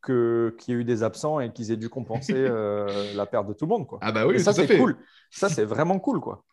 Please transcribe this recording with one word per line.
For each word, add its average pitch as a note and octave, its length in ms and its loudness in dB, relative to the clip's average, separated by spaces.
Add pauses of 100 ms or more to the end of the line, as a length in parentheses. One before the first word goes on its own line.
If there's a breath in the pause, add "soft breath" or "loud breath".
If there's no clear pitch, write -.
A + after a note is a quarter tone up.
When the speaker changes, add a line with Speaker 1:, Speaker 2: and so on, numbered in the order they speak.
Speaker 1:
que, A#2 580 2
qu'il - 140 -6
y A#2+ 40 0
ait A#2+ 40 -2
eu - 20 -4
des A2+ 200 0
absents D3+ 360 -2
et A#2 140 -6
qu'ils A2+ 180 -6
aient A2+ 60 0
dû A2+ 120 -8
compenser, B2+ 440 -6
Speaker 2:
<laughs> - 20 0
Speaker 1:
euh, G#2 760 -2
la G2+ 140 -2
perte G2+ 200 -2
de G#2 60 -6
tout D3+ 120 -6
le D#3+ 40 -4
monde, G3+ 180 0
quoi. G2+ 140 -14
Speaker 2:
Ah A2 100 -2
bah A2 140 2
oui, F3 100 4
Speaker 1:
Et - 40 4
ça, G3+ 140 4
Speaker 2:
tout E3 80 4
à - 20 6
Speaker 1:
c'est C#3+ 40 2
Speaker 2:
fait. E3 120 8
Speaker 1:
cool. A3+ 180 4 (320 soft breath)
Ça, - 180 -2
Speaker 2:
Si F3+ 80 0
Speaker 1:
c'est A2 100 2
vraiment D#3 340 0
cool, G3+ 200 -2
quoi. G2+ 340 -10